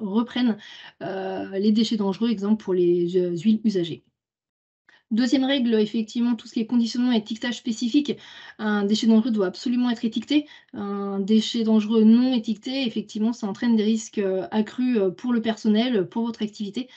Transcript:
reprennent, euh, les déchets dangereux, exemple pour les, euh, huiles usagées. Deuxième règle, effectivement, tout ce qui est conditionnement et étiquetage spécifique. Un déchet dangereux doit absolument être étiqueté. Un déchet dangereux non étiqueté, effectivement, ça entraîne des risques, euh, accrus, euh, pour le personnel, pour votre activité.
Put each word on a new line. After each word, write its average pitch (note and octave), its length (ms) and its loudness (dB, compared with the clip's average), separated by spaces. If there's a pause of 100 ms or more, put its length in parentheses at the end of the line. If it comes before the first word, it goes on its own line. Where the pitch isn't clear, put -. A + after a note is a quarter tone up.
reprennent, A3+ 560 0 (440)
euh, F#3+ 460 -8 (100)
les G#3+ 140 4
déchets A3 240 0
dangereux, G#3 320 -2
exemple G#3 340 0
pour F#3+ 120 -2
les, F3 420 2
euh, F3+ 220 0
huiles G#3+ 260 2
usagées. F3+ 400 -2 (1080)
Deuxième C4 320 2
règle, B3 320 0
effectivement, A#3 580 0
tout - 140 -12
ce - 40 -20
qui A#3+ 80 -2
est A3 60 -2
conditionnement A#3+ 460 0
et A3+ 60 2
étiquetage A#3 380 -6
spécifique. B3 640 -2 (400)
Un G#3 240 0
déchet G#3+ 240 0
dangereux A3 240 6
doit G#3 160 0
absolument B3 420 -2
être A3+ 160 -4
étiqueté. C#4+ 420 0 (280)
Un G3+ 460 -6
déchet A3 420 2
dangereux A3 400 2
non B3 320 6
étiqueté, B3 520 -4
effectivement, A3 460 -4
ça A3+ 140 -8
entraîne A3+ 300 0
des G#3 80 2
risques, A3 340 -2
euh, F#3+ 320 -2
accrus, A3+ 480 -2
euh, F#3+ 120 2
pour A#3+ 220 -6
le A#3 80 2
personnel, A3 680 0
pour A#3 180 -4
votre A3+ 160 -6
activité. G#3+ 540 -8